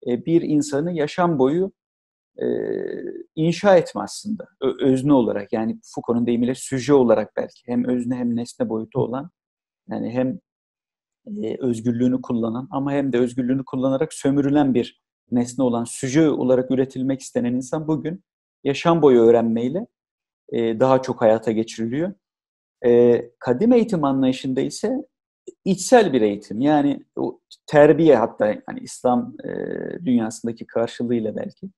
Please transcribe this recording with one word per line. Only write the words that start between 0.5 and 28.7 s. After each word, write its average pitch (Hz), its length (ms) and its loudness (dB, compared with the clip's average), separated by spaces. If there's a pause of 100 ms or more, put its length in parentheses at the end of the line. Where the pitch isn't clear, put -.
yaşam 165 460 0
boyu, 160 340 2 (640)
e, - 80 -4 (880)
inşa 170 420 4
etme 107 260 0
aslında. - 440 -10 (140)
Ö-, - 240 -2
özne 131 280 2
olarak, 104 400 0
yani 113 280 -4 (140)
Foucault'un 120 320 -2
deyimiyle 120 280 0
süje 131 400 -2
olarak 117 420 4
belki. - 300 -10
Hem 120 180 -2
özne 123 300 -4
hem 120 220 -4
nesne 120 320 -6
boyutu 113 320 -6
olan, 123 300 -6 (580)
yani 110 220 -8
hem, 127 280 -2 (1040)
e, 110 180 -6
özgürlüğünü 123 600 -2
kullanan 117 480 -4
ama 139 220 -4
hem 139 200 -2
de 120 60 2
özgürlüğünü 127 460 -2
kullanarak 135 480 -2
sömürülen 139 640 0
bir - 280 -4 (280)
nesne 123 340 -2
olan, 117 200 0
süje 139 460 0
olarak 127 400 0
üretilmek 131 500 -2
istenen 120 340 -4
insan 151 340 -6
bugün 156 360 -6 (400)
yaşam 156 380 0
boyu 131 180 8
öğrenmeyle, 117 680 4 (680)
e, 113 280 -2
daha 131 220 4
çok 127 200 -4
hayata 113 300 4
geçiriliyor. 113 600 -4 (720)
E, 120 360 6 (160)
kadim 156 340 2
eğitim 214 320 2
anlayışında 135 560 0
ise 214 460 -4 (580)
içsel 196 480 4
bir 127 80 4
eğitim. 104 400 -2
Yani 143 440 2 (120)
o - 240 -6 (260)
terbiye 151 500 6
hatta 107 400 0 (100)
hani - 140 -12